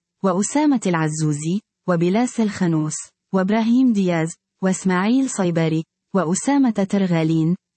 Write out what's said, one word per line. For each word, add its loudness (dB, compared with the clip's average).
وأسامة 0
العزوزي، -2
وبلاس 0
الخنوس، 0
وإبراهيم 2
دياز، 0
وإسماعيل 0
صيباري، -2
وأسامة 2
ترغالين، 0